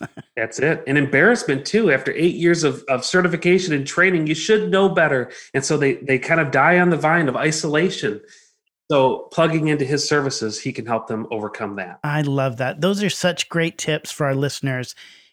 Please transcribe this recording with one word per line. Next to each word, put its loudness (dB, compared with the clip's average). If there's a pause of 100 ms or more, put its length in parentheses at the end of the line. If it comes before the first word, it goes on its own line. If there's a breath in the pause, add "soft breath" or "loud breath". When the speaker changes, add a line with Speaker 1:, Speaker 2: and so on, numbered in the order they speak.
(180)
Speaker 1:
<laughs> -18
Speaker 2:
That's -6
it. 0
And 2
embarrassment 2
too, 2
after 0
eight 2
years 2
of, 0
of -2
certification 2
and -2
training, 2
you 0
should 0
know 4
better. 2 (220 loud breath)
And 0
so 0
they, 2
they -2
kind 0
of 0
die 4
on 4
the 2
vine 2
of 0
isolation. -2 (680 soft breath)
So 2
plugging 0
into 0
his -2
services, -2
he -6
can -10
help -4
them -6
overcome -8
that. -12
Speaker 1:
I -2
love -2
that. -6
Those 0
are 0
such -4
great -4
tips -6
for -4
our 0
listeners. -4 (360 loud breath)